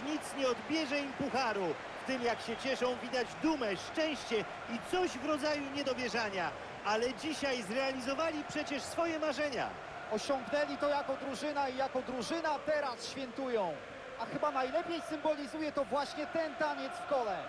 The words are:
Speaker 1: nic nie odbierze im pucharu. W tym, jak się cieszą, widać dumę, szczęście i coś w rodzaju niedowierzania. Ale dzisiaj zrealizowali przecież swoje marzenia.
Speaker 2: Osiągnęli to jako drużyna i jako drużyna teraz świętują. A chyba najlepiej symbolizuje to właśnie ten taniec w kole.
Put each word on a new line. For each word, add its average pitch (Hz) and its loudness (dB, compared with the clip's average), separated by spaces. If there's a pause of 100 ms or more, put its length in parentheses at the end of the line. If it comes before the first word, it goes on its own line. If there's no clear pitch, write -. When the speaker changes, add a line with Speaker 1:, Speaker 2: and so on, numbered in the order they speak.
Speaker 1:
nic 294 0 (160)
nie 269 2
odbierze 277 0
im 277 -4
pucharu. 226 2 (380)
W - -4
tym, 254 0
jak 233 2
się 226 -4
cieszą, 254 2
widać 247 0 (140)
dumę, 285 4 (100)
szczęście 277 0 (240)
i 233 -2
coś 359 4
w 247 -4
rodzaju 302 2 (140)
niedowierzania. 226 0 (340)
Ale 226 4
dzisiaj 277 0
zrealizowali 269 0
przecież 285 -2
swoje 330 0
marzenia. 269 0 (420)
Speaker 2:
Osiągnęli 269 0
to 294 2
jako 277 2
drużyna 277 0
i 254 -4
jako 269 2
drużyna 269 0
teraz 277 0
świętują. 240 0 (460)
A 226 -2
chyba 277 0
najlepiej 302 0
symbolizuje 302 0
to 277 2
właśnie 285 -2
ten 311 0
taniec 269 0
w - -6
kole. 226 2 (120)